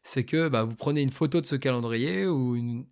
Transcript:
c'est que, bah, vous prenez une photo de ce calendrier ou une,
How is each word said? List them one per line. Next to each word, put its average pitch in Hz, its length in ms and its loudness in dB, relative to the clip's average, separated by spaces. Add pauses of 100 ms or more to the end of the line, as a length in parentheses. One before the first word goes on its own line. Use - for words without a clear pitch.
c'est - 220 -2
que, 160 260 2
bah, 117 120 2
vous 113 120 -2
prenez 147 260 0
une 135 100 2
photo 160 300 0
de 143 60 -4
ce 143 100 -2
calendrier 131 680 0
ou 131 280 2
une, 120 380 -2